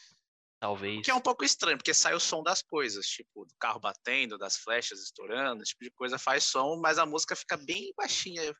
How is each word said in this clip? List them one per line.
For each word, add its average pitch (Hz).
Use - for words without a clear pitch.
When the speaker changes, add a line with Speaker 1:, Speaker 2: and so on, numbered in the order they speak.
Speaker 1:
talvez 104
Speaker 2:
Que -
é 254
um 247
pouco 247
estranho, 180
porque 160
sai 165
o 170
som 165
das 170
coisas, 113
tipo, -
do 87
carro 113
batendo, 110
das 95
flechas 110
estourando, 110
esse -
tipo -
de 123
coisa 127
faz 135
som, 143
mas 160
a 165
música 151
fica -
bem 175
baixinha. 190
Eu 151